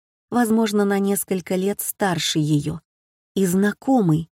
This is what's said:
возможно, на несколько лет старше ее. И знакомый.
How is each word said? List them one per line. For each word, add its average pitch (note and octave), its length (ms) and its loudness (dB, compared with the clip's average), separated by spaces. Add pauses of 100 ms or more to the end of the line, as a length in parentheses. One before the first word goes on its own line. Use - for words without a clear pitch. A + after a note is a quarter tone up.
(300)
возможно, A3 540 2
на G3+ 140 2
несколько G3 580 -2
лет G3 240 -4
старше - 580 -2
ее. D3+ 420 -2 (540)
И G3 120 2
знакомый. F#3+ 920 2